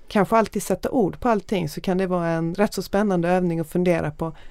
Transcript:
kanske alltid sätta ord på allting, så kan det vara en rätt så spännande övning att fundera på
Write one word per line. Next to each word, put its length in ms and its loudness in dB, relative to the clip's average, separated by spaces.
kanske 300 2
alltid 260 0
sätta 260 -2
ord 300 0
på 100 0
allting, 400 0
så 120 -10
kan 160 0
det 100 0
vara 200 0
en 280 -2
rätt 180 0
så 80 -4
spännande 480 0
övning 300 2
att 100 -6
fundera 420 2
på 200 -6